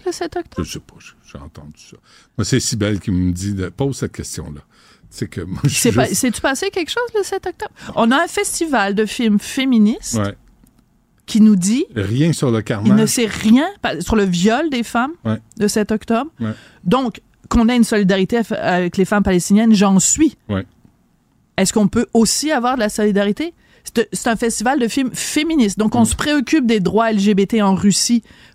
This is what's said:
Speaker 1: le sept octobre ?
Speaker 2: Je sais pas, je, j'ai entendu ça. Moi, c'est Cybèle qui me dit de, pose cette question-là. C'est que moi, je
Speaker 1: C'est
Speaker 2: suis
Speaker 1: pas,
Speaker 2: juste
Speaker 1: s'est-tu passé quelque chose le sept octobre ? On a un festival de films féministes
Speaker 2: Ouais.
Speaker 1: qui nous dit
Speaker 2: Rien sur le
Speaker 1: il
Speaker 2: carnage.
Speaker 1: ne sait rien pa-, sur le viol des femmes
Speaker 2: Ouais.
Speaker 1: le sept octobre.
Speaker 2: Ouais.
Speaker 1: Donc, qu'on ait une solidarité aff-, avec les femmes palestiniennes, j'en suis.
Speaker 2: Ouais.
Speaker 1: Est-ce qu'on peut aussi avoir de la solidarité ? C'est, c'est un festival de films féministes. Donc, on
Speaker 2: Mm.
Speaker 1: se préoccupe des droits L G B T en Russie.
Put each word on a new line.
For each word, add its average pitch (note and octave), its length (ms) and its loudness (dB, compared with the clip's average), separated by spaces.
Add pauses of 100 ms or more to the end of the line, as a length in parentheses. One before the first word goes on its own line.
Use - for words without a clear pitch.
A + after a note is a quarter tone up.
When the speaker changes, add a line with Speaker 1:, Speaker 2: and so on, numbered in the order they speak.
Speaker 1:
le F4+ 60 -4
sept - 240 -8
octobre ? E4 300 -8
Speaker 2:
Je - 60 -14
sais - 80 -12
pas, - 180 -20
je, - 140 -20 (180)
j'ai - 80 -18
entendu D2+ 380 -20
ça. - 200 -20 (420)
Moi, G#2+ 60 -2
c'est B2 160 0
Cybèle G#2 400 -4
qui A2 100 -8
me F2+ 220 0
dit F#2+ 220 -6
de, F#2 140 -6
pose C3+ 280 -6
cette - 160 -8
question-là. D2 480 -14 (480)
C'est - 200 -10
que - 120 -12
moi, F2+ 240 -10
je D3 60 2
Speaker 1:
C'est - 200 0
Speaker 2:
suis - 20 0
Speaker 1:
pas, G#2+ 140 2
Speaker 2:
juste - 140 -2
Speaker 1:
s'est-tu B3 200 -2
passé D#4 300 -2
quelque E4+ 200 -6
chose A#4+ 120 -4 (140)
le G4+ 80 0
sept - 220 -8
octobre ? - 260 -10 (240)
On A3+ 160 2
a C4+ 120 2
un - 40 -6
festival C#4+ 680 -2
de A3 120 0
films G#3+ 340 0
féministes B3+ 760 0
Speaker 2:
Ouais. G2+ 180 -4 (920)
Speaker 1:
qui A3 140 2
nous G#3+ 160 8
dit G#3+ 280 0 (120)
Speaker 2:
Rien A#2+ 360 0
sur C#3 200 0
le A2+ 60 2
Speaker 1:
il G#2 60 -4
Speaker 2:
carnage. A#2 340 2
Speaker 1:
ne A3 80 4
sait A3+ 200 0
rien A3+ 400 4 (160)
pa-, D#3 180 -4
sur F3 160 -2
le G3+ 80 4
viol A3 460 0
des A#3+ 140 -2
femmes B3+ 280 -2 (120)
Speaker 2:
Ouais. A3 160 -4 (180)
Speaker 1:
le G#3 100 0
sept G#3 240 -2
octobre. A3+ 380 -2 (100)
Speaker 2:
Ouais. A2 120 -4 (320)
Speaker 1:
Donc, A#3+ 360 0 (280)
qu'on A3+ 200 2
ait B3 80 2
une A#3 80 6
solidarité G3 540 2
aff-, A3+ 140 -4
avec F3+ 440 -2
les F#3+ 80 2
femmes G3+ 200 0
palestiniennes, G3+ 500 4
j'en G3 240 4
suis. - 380 2 (120)
Speaker 2:
Ouais. G2 160 -2 (920)
Speaker 1:
Est-ce F#3+ 160 0
qu'on G#3 160 2
peut A#3+ 260 0
aussi A#3 380 2
avoir B3+ 240 0
de B3 40 -2
la G#3+ 80 0
solidarité ? G#3 640 -2 (300)
C'est, - 300 -4
c'est - 180 -4
un A3+ 60 0
festival A#3+ 420 -2
de A#3+ 80 0
films C4 260 -2
féministes. D4+ 680 0
Donc, G#3+ 180 0
on A#3+ 60 4
Speaker 2:
Mm. A3 40 4
Speaker 1:
se - 80 0
préoccupe D4 520 0
des A3 120 2
droits G3+ 320 2
L A3 80 0
G G3+ 160 2
B F#3+ 140 2
T A3 140 0
en G3 120 4
Russie. G3+ 480 2 (320)